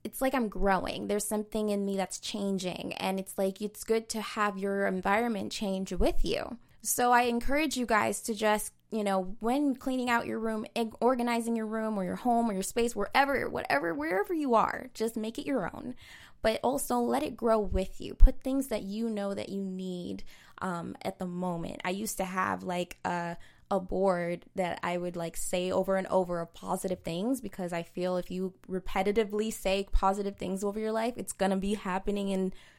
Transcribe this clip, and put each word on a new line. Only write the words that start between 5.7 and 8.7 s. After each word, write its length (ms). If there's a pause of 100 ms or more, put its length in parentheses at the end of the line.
with 320
you. 320 (240)
So 320
I 80
encourage 560
you 80
guys 380
to 100
just, 400 (180)